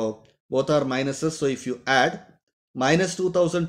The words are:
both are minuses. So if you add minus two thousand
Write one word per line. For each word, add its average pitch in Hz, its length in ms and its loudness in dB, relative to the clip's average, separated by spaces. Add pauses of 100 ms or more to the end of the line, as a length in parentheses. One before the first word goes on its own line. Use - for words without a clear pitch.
(480)
both 135 220 -2
are 147 240 2
minuses. 135 480 -2
So 147 60 0 (100)
if - 80 -12
you 123 100 -4 (120)
add 135 260 4 (720)
minus 175 340 2
two 185 120 0
thousand 175 380 0